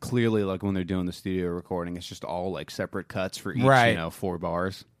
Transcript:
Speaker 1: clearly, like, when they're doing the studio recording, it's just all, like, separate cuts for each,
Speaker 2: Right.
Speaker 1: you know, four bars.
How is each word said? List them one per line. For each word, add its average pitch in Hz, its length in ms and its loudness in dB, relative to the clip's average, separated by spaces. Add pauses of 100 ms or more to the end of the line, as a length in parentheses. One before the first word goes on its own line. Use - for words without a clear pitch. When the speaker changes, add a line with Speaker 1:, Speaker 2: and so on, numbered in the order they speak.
Speaker 1:
clearly, 113 440 2
like, 95 180 -2
when 98 120 0
they're 92 100 0
doing 92 220 -2
the 87 60 -4
studio 92 380 -2
recording, 87 460 -4
it's 87 120 -12
just - 160 -14
all, 90 260 -4
like, 78 200 -8
separate - 380 -8
cuts 95 300 -4
for 95 140 -6
each, 120 100 0
Speaker 2:
Right. 123 280 8
Speaker 1:
you 104 60 2
know, 82 140 -4
four 90 280 -4
bars. 87 460 -4 (160)